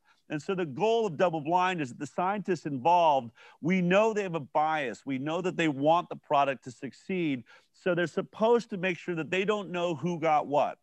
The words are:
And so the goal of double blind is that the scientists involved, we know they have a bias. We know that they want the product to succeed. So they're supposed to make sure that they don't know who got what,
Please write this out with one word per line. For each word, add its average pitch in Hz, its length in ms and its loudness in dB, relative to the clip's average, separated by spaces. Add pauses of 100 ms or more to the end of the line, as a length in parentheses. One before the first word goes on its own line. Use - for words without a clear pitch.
(300)
And 151 100 -4
so 196 140 -4
the 185 120 -2
goal 214 400 0
of 165 100 -6
double 165 240 2
blind 180 400 0
is 131 100 -4
that - 80 -16
the 135 80 -8
scientists 185 600 -4
involved, 143 640 2 (300)
we 185 200 2
know 196 320 4
they 208 100 -2
have 180 120 -4
a 160 60 -2
bias. 151 640 -2
We 131 120 -2
know 156 240 -2
that 180 140 -2
they 165 120 2
want 156 400 2
the - 80 -10
product 139 480 0
to 131 60 -10
succeed. 139 720 -4 (320)
So 180 180 -2
they're 170 120 0
supposed 226 640 0
to 202 80 -8
make 175 180 -2
sure - 200 -8
that 160 140 -6
they 185 140 0
don't 202 260 -2
know 175 240 -2
who 165 240 -4
got 151 280 2
what, 131 360 0